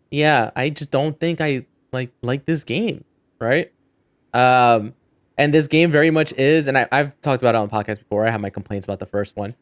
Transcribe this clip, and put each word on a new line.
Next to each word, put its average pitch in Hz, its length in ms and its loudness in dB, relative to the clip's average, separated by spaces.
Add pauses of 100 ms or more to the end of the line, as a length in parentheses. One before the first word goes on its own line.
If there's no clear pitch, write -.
(120)
"Yeah, 143 440 2
I 135 140 -2
just 143 220 -10
don't 147 280 -2
think 165 220 -4
I, 143 240 -2 (280)
like, 127 180 -6 (100)
like 127 240 -4
this 160 200 -2
game," 180 380 -4 (360)
right? 135 320 0 (600)
Um, 120 600 4 (440)
and 143 160 2
this 151 140 4
game 165 240 4
very 151 200 4
much 156 220 0
is, 147 340 2
and 135 100 0
I, 123 140 2
I've 143 300 -2
talked 131 200 0
about 117 140 2
it 113 40 2
on 104 100 -2
the 107 40 -10
podcast 107 260 -4
before, 104 280 -2
I 113 40 0
have 110 100 -6
my 101 80 -6
complaints 101 360 -10
about 98 140 -8
the 92 80 -10
first - 300 -6
one. 104 240 -10